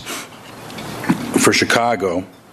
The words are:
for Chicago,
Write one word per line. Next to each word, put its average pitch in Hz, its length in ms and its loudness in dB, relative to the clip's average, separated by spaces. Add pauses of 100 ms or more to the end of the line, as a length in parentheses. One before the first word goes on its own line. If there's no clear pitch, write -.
(1400)
for 113 80 8
Chicago, 98 720 2 (280)